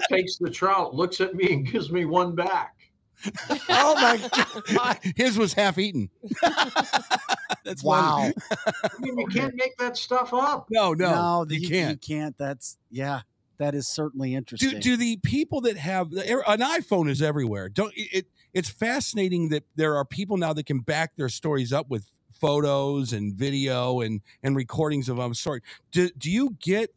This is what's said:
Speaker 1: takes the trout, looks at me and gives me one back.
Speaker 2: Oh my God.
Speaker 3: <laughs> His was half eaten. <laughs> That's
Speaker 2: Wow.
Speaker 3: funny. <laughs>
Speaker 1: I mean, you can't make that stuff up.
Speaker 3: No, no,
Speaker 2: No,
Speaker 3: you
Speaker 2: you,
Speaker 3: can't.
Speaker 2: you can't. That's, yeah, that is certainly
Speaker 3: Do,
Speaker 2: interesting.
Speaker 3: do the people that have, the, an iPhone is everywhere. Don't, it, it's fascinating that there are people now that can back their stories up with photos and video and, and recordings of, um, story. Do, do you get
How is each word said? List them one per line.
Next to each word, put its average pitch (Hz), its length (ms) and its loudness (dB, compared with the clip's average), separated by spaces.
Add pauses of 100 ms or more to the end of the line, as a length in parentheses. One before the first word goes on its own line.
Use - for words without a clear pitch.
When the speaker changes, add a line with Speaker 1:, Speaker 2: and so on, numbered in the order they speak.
Speaker 1:
takes 185 280 0
the 170 120 -2
trout, 185 460 0
looks 175 260 -2
at 185 140 -2
me 185 180 2
and 139 160 0
gives 160 220 -4
me 175 140 0
one 175 300 2
back. 175 400 -2 (960)
Speaker 2:
Oh 302 260 6
my 240 220 6 (160)
God. 226 680 0
Speaker 3:
<laughs> 185 120 -2
His 240 220 2
was 214 160 4
half 196 240 4
eaten. 185 320 0 (320)
<laughs> - 0 - (1200)
That's 139 200 -10
Speaker 2:
Wow. 156 340 4
Speaker 3:
funny. 277 160 2 (180)
<laughs> - 0 - (320)
Speaker 1:
I 208 60 2 (100)
mean, 494 180 -2
you 220 100 -2
can't 247 280 0
make 254 220 -2
that 247 200 -4
stuff 247 360 0
up. 269 360 0
Speaker 3:
No, 208 240 4
no, 175 180 2
Speaker 2:
No, 170 380 2
Speaker 3:
you 151 100 -2
Speaker 2:
you, 175 100 -4
Speaker 3:
can't. 165 220 2
Speaker 2:
you 147 60 -4
can't. 151 400 -6
That's, 139 400 -8 (120)
yeah, 135 320 -6 (360)
that 147 180 0
is 139 120 -2
certainly 135 440 -4
Speaker 3:
Do, 131 60 -2
Speaker 2:
interesting. 214 420 -2
Speaker 3:
do 247 180 2
the 233 200 0
people 294 440 0
that 226 160 0
have, 175 340 -2
the, 208 360 -2
an 214 120 4
iPhone 233 500 2
is 135 120 0
everywhere. 117 480 0
Don't, 180 260 -2
it, 190 320 -4 (260)
it's 180 160 -2
fascinating 196 800 0
that 151 140 -2 (120)
there 156 200 2
are 143 100 2
people 196 320 -4
now 160 160 0
that 151 120 -4
can 139 160 0
back 156 340 -2
their 135 140 -2
stories 131 420 -2
up 143 180 0
with 110 220 -6 (220)
photos 143 800 0
and 104 220 -2
video 127 640 0
and, 110 200 -2 (200)
and 139 160 0
recordings 143 500 -2
of, 127 120 -2
um, 123 140 -2
story. 139 280 -6 (300)
Do, 180 260 4
do 143 120 -6
you 233 300 0
get 202 380 0